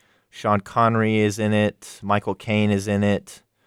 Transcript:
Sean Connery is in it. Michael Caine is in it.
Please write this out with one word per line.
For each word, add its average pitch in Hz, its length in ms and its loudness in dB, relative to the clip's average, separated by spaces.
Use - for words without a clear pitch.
Sean 104 300 0
Connery 113 580 2
is 104 200 0
in 107 140 0
it. - 500 -2
Michael 101 320 -2
Caine 107 360 0
is 98 180 -2
in 104 160 0
it. - 380 -4